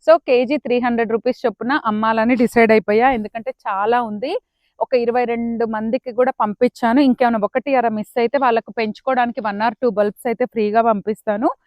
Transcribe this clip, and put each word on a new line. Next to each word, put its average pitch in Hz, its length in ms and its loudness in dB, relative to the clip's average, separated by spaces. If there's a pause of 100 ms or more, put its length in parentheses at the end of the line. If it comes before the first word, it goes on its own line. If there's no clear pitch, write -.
So 311 140 6
కేజీ 254 360 0
త్రీ 247 240 -2
హండ్రెడ్ 233 320 -2
రూపీస్ 233 280 -2
చొప్పున 226 320 -4 (120)
అమ్మాలని 220 520 0
డిసైడ్ 226 360 4
అయిపోయా, 220 380 2
ఎందుకంటే 226 400 -6 (100)
చాలా 220 420 -2
ఉంది. 214 300 -6 (460)
ఒక - 160 -4
ఇరవై 240 300 0
రెండు 233 420 -4
మందికి 220 460 -4
కూడా 247 200 0
పంపించాను. 233 680 0
ఇంకేమైనా 240 420 2
ఒకటి 254 320 -2
అర 233 140 2
మిస్ 214 300 -6
అయితే 233 200 0
వాళ్ళకు 233 340 0
పెంచుకోవడానికి 240 680 -2
one 208 220 -4
or 226 120 0
two 247 160 -2
bulbs 208 360 -2
అయితే 233 200 -2
ఫ్రీగా 220 360 0
పంపిస్తాను. 214 680 -2 (180)